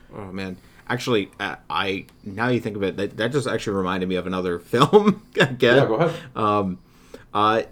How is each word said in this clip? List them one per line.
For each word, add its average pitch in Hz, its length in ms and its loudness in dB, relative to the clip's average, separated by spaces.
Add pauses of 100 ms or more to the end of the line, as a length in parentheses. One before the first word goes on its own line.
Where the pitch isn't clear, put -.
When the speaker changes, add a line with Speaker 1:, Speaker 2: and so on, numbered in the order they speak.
(160)
Speaker 1:
Oh, 98 160 -12
man. 92 260 -8 (300)
Actually, 120 520 -2
uh, 95 160 -6 (140)
I, 95 360 -4 (180)
now 104 260 -6
you 123 100 0
think 107 180 -6
of 101 60 -4
it, 90 140 -2
that, 98 200 -6
that 113 140 -2
just 143 160 -2
actually 104 280 -2
reminded 92 320 -2
me 92 80 -2
of 87 120 -4
another 90 320 -2
<laughs> - 140 -8
film 196 500 4 (120)
again. 131 220 2 (200)
Speaker 2:
Yeah, 135 80 6
go 110 100 0
ahead. 160 240 0 (160)
Speaker 1:
Um, 104 440 0 (540)
uh, 107 380 2